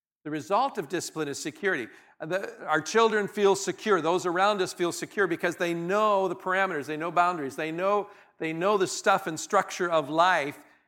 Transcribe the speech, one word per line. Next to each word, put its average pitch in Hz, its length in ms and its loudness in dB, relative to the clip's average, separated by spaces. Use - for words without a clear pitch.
The 151 80 -8
result 202 460 -2
of 165 100 -6
discipline 160 400 -6
is 139 100 -8
security. 156 520 -4
The, 175 320 -6
our 156 140 2
children 214 480 2
feel 196 300 4
secure. 196 420 0
Those 165 260 0
around 190 360 2
us 180 100 -2
feel 170 220 -2
secure 190 340 -2
because 170 300 -2
they 175 160 -2
know 190 560 2
the 175 80 -6
parameters, 185 480 -2
they 151 100 -6
know 165 160 -4
boundaries, 170 460 0
they 160 160 -4
know, 196 340 0
they 160 140 -4
know 190 240 2
the 185 100 2
stuff - 400 0
and 160 100 -6
structure 185 540 -2
of 156 180 2
life, 160 480 2